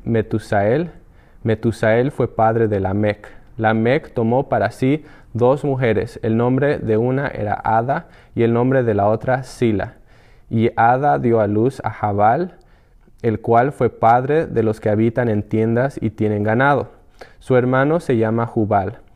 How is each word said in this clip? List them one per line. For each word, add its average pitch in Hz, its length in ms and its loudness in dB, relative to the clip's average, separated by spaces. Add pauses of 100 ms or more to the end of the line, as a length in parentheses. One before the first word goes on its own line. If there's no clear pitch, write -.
Metusael, 113 840 0 (520)
Metusael 113 680 0
fue 120 220 -4
padre 113 320 2
de 104 140 0
Lamec. 101 480 -2 (300)
Lamec 113 560 0
tomó 123 340 0
para 107 220 0
sí 135 340 -2 (300)
dos 127 300 2
mujeres, 127 580 -2
el 110 160 0
nombre 131 400 0
de 110 180 0
una 127 320 -2
era 104 340 -6
Ada 120 440 0 (280)
y 117 80 0
el 117 120 2
nombre 127 300 2
de 113 100 0
la 101 120 2
otra 127 360 -2
Sila. 110 540 -2 (520)
Y 113 280 0
Ada 131 420 2
dio 117 220 2
a 104 60 2
luz 107 380 0
a 110 60 -4
Jabal, 107 680 0 (640)
el 110 200 -2
cual 120 320 2
fue 123 180 0
padre 127 560 2
de 113 160 -2
los 107 180 -2
que - 80 -2
habitan 117 400 0
en 104 140 0
tiendas 113 580 -2
y 113 100 -2
tienen 107 320 -2
ganado. 117 460 0 (500)
Su - 180 0
hermano 131 440 2
se 131 160 -2
llama 113 300 0
Jubal, 101 540 -2 (160)